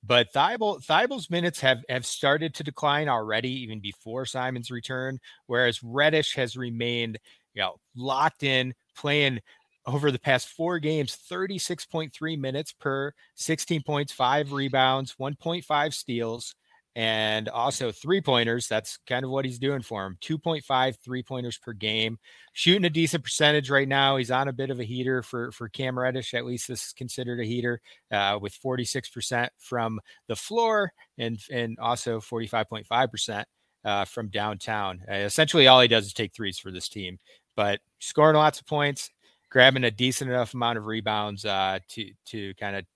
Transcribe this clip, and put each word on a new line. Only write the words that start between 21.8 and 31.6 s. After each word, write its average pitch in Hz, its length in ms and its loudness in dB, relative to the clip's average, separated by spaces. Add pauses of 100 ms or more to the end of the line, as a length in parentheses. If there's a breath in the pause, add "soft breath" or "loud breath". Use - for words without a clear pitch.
Shooting 180 320 4
a 170 40 2
decent 160 320 0
percentage 147 460 2
right 139 200 2
now. 139 280 4
He's 123 140 -2
on 135 180 0
a 135 40 -4
bit 131 180 -6
of 123 100 -6
a 120 40 -4
heater 123 380 -2
for, 120 300 -8
for 120 160 -12
Cam 127 300 -4
Reddish. 127 340 -2
At 123 140 -4
least 123 220 -6
this 123 180 -8
is - 80 -12
considered 123 440 -8
a 120 60 -4
heater, 120 380 -2 (280 loud breath)
uh, 101 300 2
with 101 140 -8
forty-six 127 560 -4
percent 120 480 -2
from 113 420 -4 (260 loud breath)
the 113 100 -6
floor 220 540 0 (280 soft breath)
and, 117 200 -4 (120)
and 117 280 -4